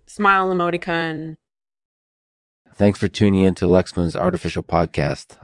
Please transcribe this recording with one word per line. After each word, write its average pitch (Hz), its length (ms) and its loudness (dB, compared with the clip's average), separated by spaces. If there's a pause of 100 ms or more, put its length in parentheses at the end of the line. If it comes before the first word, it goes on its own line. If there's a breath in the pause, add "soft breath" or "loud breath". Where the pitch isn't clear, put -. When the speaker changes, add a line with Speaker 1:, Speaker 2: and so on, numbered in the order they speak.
Speaker 1:
Smile 196 420 0
Emoticon. 165 840 -4 (1400)
Speaker 2:
Thanks 101 240 2
for 104 100 -2
tuning 98 360 2
in 95 100 4
to 92 120 -4
Lexman's 87 500 2
Artificial 87 480 -4
Podcast. - 800 -4